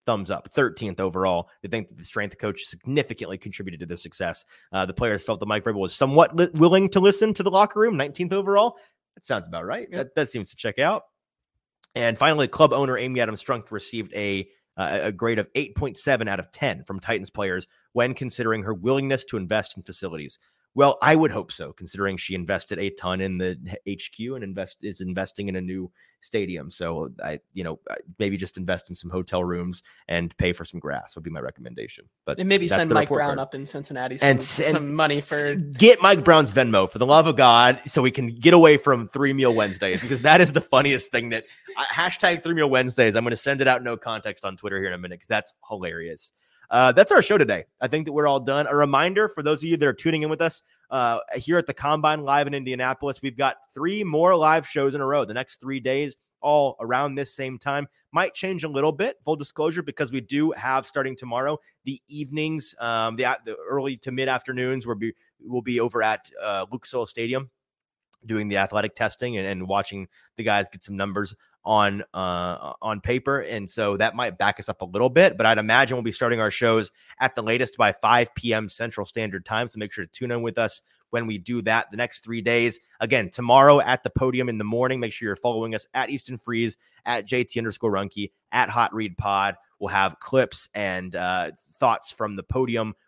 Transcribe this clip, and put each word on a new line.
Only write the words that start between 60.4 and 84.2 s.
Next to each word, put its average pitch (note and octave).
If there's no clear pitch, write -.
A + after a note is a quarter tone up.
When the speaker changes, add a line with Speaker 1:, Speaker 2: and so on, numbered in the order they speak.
Speaker 1:
have, C3
starting C3
tomorrow, C3
the C3+
evenings, D3+
um, A2+
the, B2+
the A2
early C3+
to -
mid C3
afternoons, B2+
we'll A#2
be, G#2+
we'll B2
be A#2+
over A2+
at, G#2+
uh, G2
Lucas B2+
Oil A#2+
Stadium B2
doing G#2+
the G2+
athletic G2+
testing A#2
and, F#2+
and F#2
watching G2
the A2+
guys G#2
get F#2+
some G2+
numbers G2
on, G#2
uh, F2+
on G#2+
paper. B2+
And G2+
so G#2
that A2
might A2+
back G2+
us G#2+
up -
a -
little G#2+
bit, E3+
but A2
I'd A2
imagine A#2
we'll A#2+
be A2
starting A#2+
our G#2+
shows A2
at C3
the A#2
latest A#2
by G#2
five A#2+
P A#2
M A2
Central A2
Standard G2
Time. A#2
So -
make G#2+
sure G2
to -
tune B2
in A#2+
with A#2
us A2+
when A#2
we G#2+
do A#2
that A2
the G#2
next -
three A2+
days. A#2
Again, A2+
tomorrow C3+
at B2+
the -
podium B2+